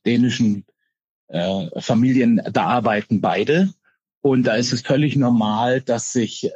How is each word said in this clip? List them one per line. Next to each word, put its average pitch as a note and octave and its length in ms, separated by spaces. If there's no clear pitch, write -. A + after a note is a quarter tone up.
dänischen, A#2 600
äh, F2 400
Familien, A#2+ 640
da G#2+ 120
arbeiten G#2+ 560
beide. C3 520
Und C3 220
da A#2+ 140
ist A#2+ 160
es B2 100
völlig C#3+ 340
normal, A#2+ 640
dass A#2 320
sich, - 440